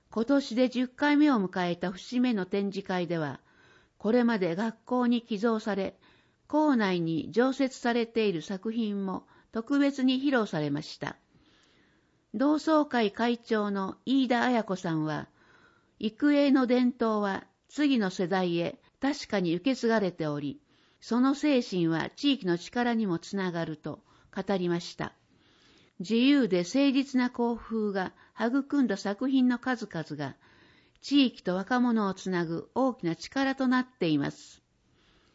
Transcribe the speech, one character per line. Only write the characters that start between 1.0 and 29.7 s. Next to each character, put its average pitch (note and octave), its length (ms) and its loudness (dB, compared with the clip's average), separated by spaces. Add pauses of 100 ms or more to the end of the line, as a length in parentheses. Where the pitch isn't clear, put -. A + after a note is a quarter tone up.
目 D4 120 6
を C4 60 4
迎 F#3 340 0
え F3 60 0
た F3+ 160 -4
節 A#3+ 280 -6
目 B3 140 2
の F#3 140 -2
展 G3+ 240 -2
示 F#3+ 160 -8
会 F3+ 180 -2
で E3 140 -2
は、 C#3+ 220 -6 (560)
こ G#3+ 160 0
れ B3 100 4
ま A#3 160 2
で E3+ 160 0
学 A3 300 -6
校 B3 220 0
に A#3+ 140 2
寄 A3 160 -6
贈 A3 220 0
さ G3+ 160 -4
れ、 F#3+ 240 -6 (480)
校 D4+ 300 2
内 F#3 240 2
に E3 300 -2
常 C4 220 2
設 C4 240 -2
さ A#3+ 160 -2
れ A#3 140 0
て A3+ 200 0
い F#3+ 60 0
る D#3 80 -4
作 G3+ 300 -8
品 G#3 340 -4
も F#3 220 -8 (240)
特 A3+ 260 -2
別 C#4 260 2
に C4 160 2
披 C#4 120 0
露 A3+ 160 2
さ E3 120 -4
れ D3 120 0
ま D3 100 -4
し - 180 -16
た。 - 180 -8 (1160)
同 C4+ 200 2
窓 D4+ 320 2
会 A#3 260 0
会 A#3 260 0
長 G#3 340 -2
の G3 340 -4
飯 C4 240 2
田 A#3+ 160 2
綾 A#3+ 180 2
子 F#3+ 140 -4
さ E3+ 160 -4
ん D#3 100 0
は、 D3 240 -4 (720)
育 C#4+ 340 0
英 C#4+ 160 4
の C4 160 4
伝 B3 320 2
統 A3 220 0
は G3 260 -4 (220)
次 C#4 320 2
の F#3+ 100 0
世 F#3 180 -2
代 F3+ 300 0
へ E3+ 220 -4 (200)
確 C4+ 280 -2
か G3+ 140 -2
に E3+ 120 0
受 F#3 180 0
け A#3+ 40 0
継 A#3 140 -2
が A3+ 100 4
れ F#3 120 0
て D#3+ 160 -6
お D3 120 -4
り、 C#3+ 200 -8 (420)
そ A#3 180 -2
の C4+ 160 2
精 C#4 260 2
神 F3 280 0
は D#3+ 260 -2
地 C#4 180 0
域 F#3 140 -4
の E3+ 100 2
力 A#3+ 380 -2
に A3 100 0
も E3+ 140 -2
つ - 160 -10
な F#3 160 -2
が E3 120 -4
る D#3+ 140 -8
と - 240 -12 (340)
語 G3 220 -2
り F3+ 100 0
ま F3 120 0
し - 180 -12
た。 - 160 -8 (840)
自 G3 160 -2
由 C4 320 4
で F3+ 160 2
誠 C4+ 280 2
実 C4 280 0
な B3 100 0
校 A#3+ 260 -2
風 A3 380 -4
が F#3 200 -4 (260)
育 C#4 420 0
ん A#3+ 60 4
だ G3 100 0
作 G3+ 320 -4
品 C4 180 4
の B3 120 0
数 A#3 300 -4